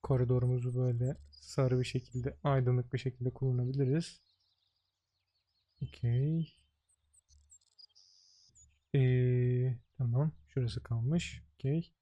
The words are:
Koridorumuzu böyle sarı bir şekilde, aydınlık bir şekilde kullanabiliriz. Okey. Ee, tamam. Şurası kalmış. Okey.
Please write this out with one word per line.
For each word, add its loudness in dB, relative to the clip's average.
Koridorumuzu 0
böyle 0
sarı 0
bir 0
şekilde, -6
aydınlık 2
bir -4
şekilde -4
kullanabiliriz. -2
Okey. -2
Ee, 4
tamam. 0
Şurası -4
kalmış. -2
Okey. -2